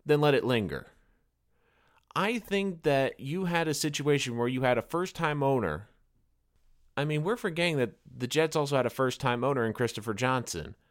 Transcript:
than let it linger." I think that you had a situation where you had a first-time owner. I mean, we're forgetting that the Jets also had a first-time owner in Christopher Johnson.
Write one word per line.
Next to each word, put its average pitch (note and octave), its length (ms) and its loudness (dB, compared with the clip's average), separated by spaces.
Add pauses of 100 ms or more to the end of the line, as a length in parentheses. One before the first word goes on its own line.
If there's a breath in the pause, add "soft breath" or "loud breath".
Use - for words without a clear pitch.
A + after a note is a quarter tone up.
than D3 160 4
let D3 120 6
it C3 120 2
linger." G2+ 420 0 (1300)
I A3 240 0
think G3 440 -2
that C3+ 360 2
you D#3 240 -4
had E3+ 240 0
a D#3 60 0
situation C#3+ 640 0
where A#2+ 100 0
you B2+ 140 -2
had B2+ 160 4
a A2+ 60 -2
first-time E3 600 -4
owner. G#2+ 460 0 (1040)
I C#3 80 -2
mean, D3+ 220 0
we're G#3 100 0
forgetting E3+ 400 -2
that B2 220 0 (120)
the B2 160 -8
Jets D#3 300 2
also C#3+ 220 0
had B2 80 2
a A#2 40 0
first-time B2 540 0
owner C3 220 0
in A2 80 0
Christopher A2+ 400 -4
Johnson. A#2 640 -2 (160)